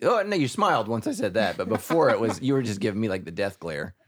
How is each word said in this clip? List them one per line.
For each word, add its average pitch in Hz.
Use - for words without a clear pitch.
oh, 214
no, 202
you 147
smiled 131
once 113
I 302
said 127
that. 92
But 92
before 139
it 104
was, -
you 131
were 135
just 107
giving 104
me, 110
like, 92
the 82
death 98
glare. 80